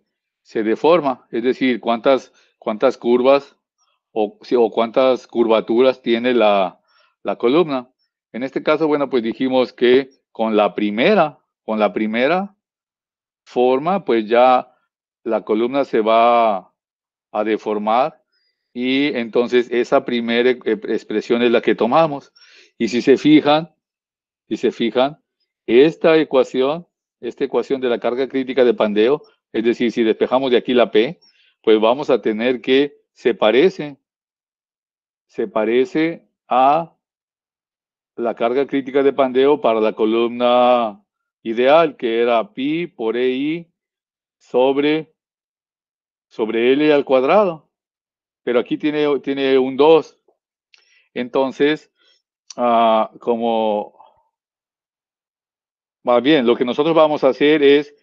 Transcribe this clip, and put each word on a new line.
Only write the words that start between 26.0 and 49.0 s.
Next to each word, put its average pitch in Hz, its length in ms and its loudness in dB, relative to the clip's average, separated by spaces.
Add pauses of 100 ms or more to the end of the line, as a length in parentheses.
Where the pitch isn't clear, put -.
ecuación, 139 720 -2 (320)
esta 120 240 -8
ecuación 127 380 -4
de 127 80 -2
la 113 100 -2
carga 123 280 -4
crítica 131 360 -2
de 120 100 4
pandeo, 110 480 0 (300)
es 113 120 -4
decir, 117 280 0
si 120 120 -2
despejamos 120 480 0
de 120 60 2
aquí 127 160 -2
la 117 180 2
P, 123 280 0 (420)
pues 110 180 4
vamos 127 300 0
a 117 120 0
tener 117 400 -4
que 135 360 0 (140)
se 120 220 -2
parece, 143 640 0 (1300)
se 113 200 -8
parece 127 840 -2 (180)
a 143 480 0 (1200)
la 113 200 -6
carga 127 320 -2
crítica 135 360 -2
de 135 100 2
pandeo 135 480 0
para 113 180 0
la 107 140 0
columna 117 1120 0 (380)
ideal, 131 540 2
que 117 260 -4
era 117 320 -2
pi 156 340 -6
por 113 280 -6
E 127 140 -2
I 151 420 -6 (680)
sobre, 143 760 -2 (1120)
sobre 117 460 -2
L 151 180 2
al 143 140 2
cuadrado. 156 640 0 (720)
Pero 123 160 0
aquí - 180 -4
tiene, 147 420 -2